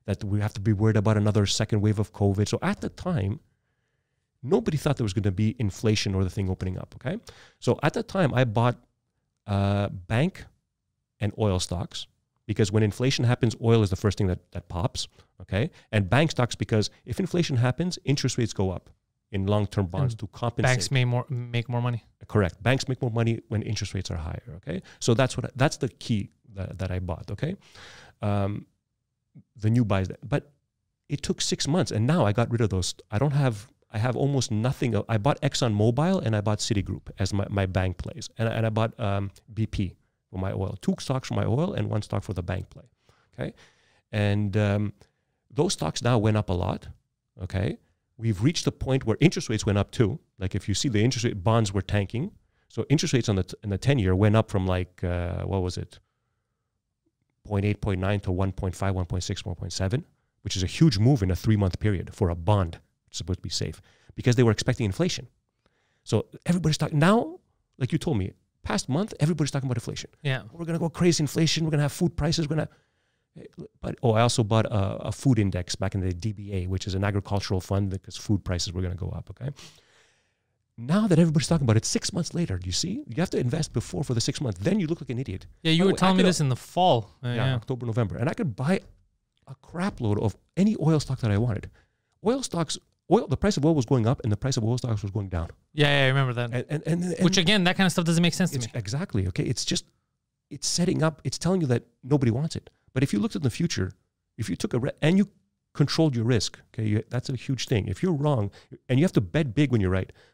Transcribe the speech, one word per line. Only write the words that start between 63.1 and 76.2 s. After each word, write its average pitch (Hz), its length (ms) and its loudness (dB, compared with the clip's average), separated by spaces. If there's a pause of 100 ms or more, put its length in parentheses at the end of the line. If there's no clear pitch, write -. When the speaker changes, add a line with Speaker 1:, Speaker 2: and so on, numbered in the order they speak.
Speaker 1:
is - 40 -10
supposed 90 220 -4
to - 20 -18
be 90 80 -10
safe, - 320 -6 (320)
because 120 220 2
they 127 60 6
were 113 80 6
expecting 117 360 0
inflation. 131 400 -2 (800)
So - 220 0 (200)
everybody's 160 320 2
talking, 156 200 -2
now, 233 400 4 (400)
like 127 140 -2
you 127 60 2
told - 180 -2
me, 95 160 -2 (300)
past - 260 -4
month, 170 320 -2
everybody's 151 300 0
talking 139 180 -4
about 123 80 -2
inflation. - 320 -8 (140)
Speaker 2:
Yeah. 131 200 -4 (100)
Speaker 1:
"We're 165 120 -12
gonna 165 140 -4
go 165 100 -2
crazy 165 340 2
inflation. 156 420 0
We're 156 80 0
gonna 147 100 2
have 143 100 0
food 170 240 0
prices. 151 320 0
We're 156 80 -2
gonna," 127 120 -2 (1120)
but, - 220 -8
oh, 117 100 4
I 107 80 4
also 120 240 4
bought 110 220 2
a, 104 420 -2
a - 40 -2
food 127 260 2
index 92 360 0
back 95 200 -4
in 98 60 -2
the 92 120 0
D 104 200 -6